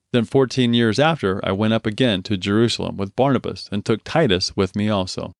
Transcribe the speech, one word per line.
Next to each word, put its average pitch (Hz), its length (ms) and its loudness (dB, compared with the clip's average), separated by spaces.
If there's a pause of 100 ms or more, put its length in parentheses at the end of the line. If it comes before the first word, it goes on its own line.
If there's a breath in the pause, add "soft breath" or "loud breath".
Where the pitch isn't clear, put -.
(120)
"Then 117 140 2
fourteen 127 480 2
years 117 260 2
after, 139 420 0
I - 120 -2
went 110 180 0
up 113 140 0
again 107 380 0
to 107 120 -4
Jerusalem 98 640 0
with 98 180 -8
Barnabas 123 560 -2
and 104 140 -6
took 113 180 -2
Titus 107 540 0
with 98 180 0
me 104 140 0
also." 92 500 -4